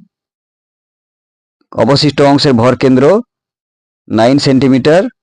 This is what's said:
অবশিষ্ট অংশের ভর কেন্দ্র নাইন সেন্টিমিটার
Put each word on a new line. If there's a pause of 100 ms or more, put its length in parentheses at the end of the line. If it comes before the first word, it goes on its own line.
(1700)
অবশিষ্ট (120)
অংশের
ভর
কেন্দ্র (1000)
নাইন
সেন্টিমিটার (220)